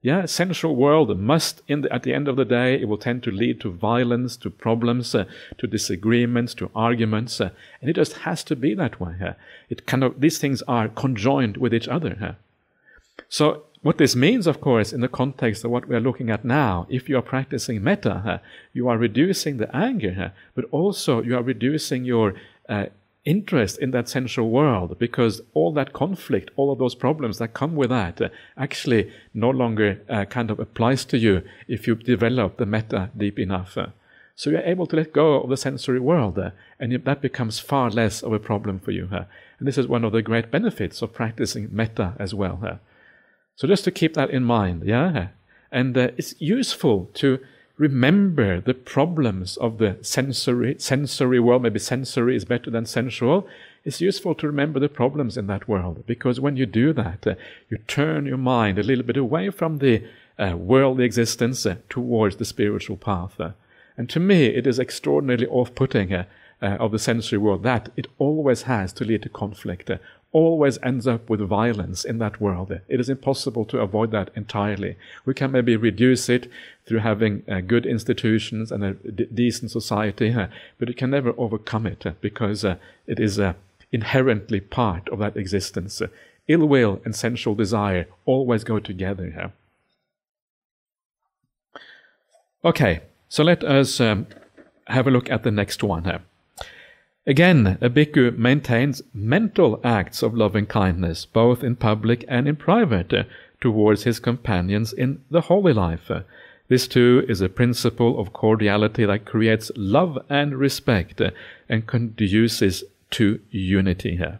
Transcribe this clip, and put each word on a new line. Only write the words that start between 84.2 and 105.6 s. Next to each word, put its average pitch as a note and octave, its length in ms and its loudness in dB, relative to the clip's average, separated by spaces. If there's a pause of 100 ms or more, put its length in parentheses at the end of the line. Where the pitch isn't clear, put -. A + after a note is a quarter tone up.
part G2 480 -2
of G2 120 -6
that G#2+ 160 -4
existence. F#2 640 -6
Uh, F#2+ 60 -6 (400)
ill D#3 180 4
will A#2+ 380 4
and A2 120 -6
sensual A#2 380 -2
desire G2+ 520 0 (200)
always B2 380 2
go A2 140 -2
together. F#2 720 -6 (2250)
Uh. - 40 -18 (880)
Okay, G#2 340 2 (260)
so - 140 0
let E3+ 220 4
us, C3+ 360 2
um, G#2+ 260 2 (600)
have C3 200 2
a C#3 40 4
look B2 200 2
at A2+ 140 0
the A#2+ 60 2
next G#2 320 -2
one. F2 240 -2
Uh. F2 120 -2 (1120)
Again, C#3 520 6
a B2 100 2
bhikkhu C3 480 4
maintains B2+ 640 2 (100)
mental B2 720 2
acts A2 400 0
of A#2 140 0
loving G#2 300 2
kindness, F2+ 600 0
both A#2+ 380 4
in B2 100 -2
public A2+ 540 2
and B2+ 180 0
in D3 80 2
private, D#3+ 580 2
uh, F#2+ 120 2 (360)
towards G#2+ 440 4
his A#2+ 160 0
companions G#2 720 0
in - 360 -2
the E3 120 2
holy F3+ 320 4